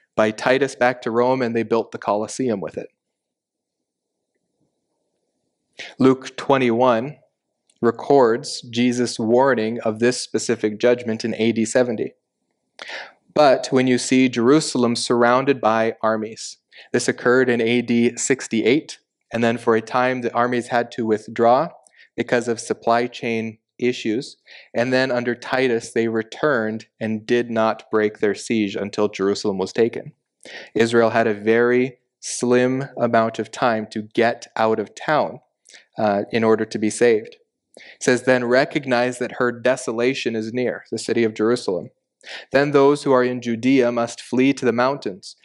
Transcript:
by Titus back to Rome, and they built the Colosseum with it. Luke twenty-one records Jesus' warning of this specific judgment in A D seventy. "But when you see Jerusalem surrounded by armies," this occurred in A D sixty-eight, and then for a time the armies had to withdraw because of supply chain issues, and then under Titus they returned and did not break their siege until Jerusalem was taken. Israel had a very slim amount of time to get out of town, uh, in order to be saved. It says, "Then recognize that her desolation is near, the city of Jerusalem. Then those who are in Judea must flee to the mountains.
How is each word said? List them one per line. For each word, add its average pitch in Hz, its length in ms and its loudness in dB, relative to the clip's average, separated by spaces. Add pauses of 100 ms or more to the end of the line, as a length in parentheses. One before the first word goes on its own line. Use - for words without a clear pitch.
(140)
by 107 140 2
Titus 131 460 0
back 127 260 0
to 120 100 -4
Rome, 127 300 0
and 117 140 -4
they 117 80 0
built 113 280 -2
the - 60 -12
Colosseum 107 640 -4
with 78 160 -10
it. - 120 -12 (3000)
Luke 131 400 2
twenty-one 127 800 0 (640)
records 120 800 2
Jesus' 120 580 -2
warning 117 640 2
of 110 180 -4
this 120 220 0
specific 110 580 -4
judgment 120 460 0
in 110 100 -4
A 113 160 0
D 110 140 0
seventy. 120 480 -2 (1200)
"But 143 380 4
when 127 160 2
you 123 100 2
see 131 320 2
Jerusalem 123 680 2
surrounded 123 640 2
by 113 420 0
armies," 110 560 -4 (360)
this 123 160 0
occurred 123 400 2
in 120 100 0
A 117 220 2
D 120 340 2
sixty-eight, 127 840 0 (340)
and 117 100 -2
then 117 140 2
for 117 180 2
a 110 60 2
time 127 400 -2
the 117 120 -4
armies 120 340 0
had 120 260 -2
to 117 120 -4
withdraw 117 640 2 (460)
because 120 320 -2
of 113 120 -2
supply 120 480 0
chain 113 500 -6 (220)
issues, 120 580 -4 (380)
and 127 180 0
then 131 180 2
under 120 220 -2
Titus 120 580 -2
they 113 160 0
returned 113 800 -2 (160)
and 110 240 -4
did 120 240 0
not 110 400 -2
break 107 300 0
their 101 160 0
siege 107 400 -2
until 104 340 -2
Jerusalem 98 480 -2
was 95 160 -4
taken. - 400 -2 (640)
Israel 117 340 4
had 113 160 2
a 113 80 0
very 120 640 2 (220)
slim 127 640 0 (100)
amount 113 440 0
of 107 120 -6
time 110 360 -2
to 107 160 -8
get 113 520 0
out 110 240 2
of 101 160 -8
town, 135 440 -2 (580)
uh, 104 340 0
in 113 120 0
order 110 220 4
to - 120 -10
be 107 120 0
saved. 113 460 2 (400)
It - 280 -18
says, 123 200 2
"Then 127 220 2
recognize 127 720 0
that 123 220 -8
her 123 120 2
desolation 120 840 -2
is 110 180 -6
near, 120 380 -4
the 113 80 -6
city 117 240 0
of 110 100 0
Jerusalem. 107 560 0 (640)
Then 143 200 2
those 143 320 4
who 143 80 0
are 127 120 4
in 123 180 -2
Judea 120 500 2
must 117 300 -4
flee 131 320 0
to 131 120 -6
the 120 60 4
mountains. 120 720 -4